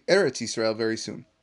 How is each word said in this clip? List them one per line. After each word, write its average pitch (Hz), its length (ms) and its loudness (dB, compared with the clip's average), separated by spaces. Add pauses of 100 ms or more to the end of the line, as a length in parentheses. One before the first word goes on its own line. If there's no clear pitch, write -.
Eretz 175 340 4
Israel 110 320 -2
very 110 240 0
soon. - 300 -12 (160)